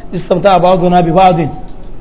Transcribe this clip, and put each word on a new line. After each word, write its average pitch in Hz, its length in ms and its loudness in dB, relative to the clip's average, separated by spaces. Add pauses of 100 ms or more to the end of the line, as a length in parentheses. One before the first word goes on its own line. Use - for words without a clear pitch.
(120)
"Istamta'a 180 480 0
ba'duna 180 420 2
bi 165 80 0
ba'din, 170 380 2 (520)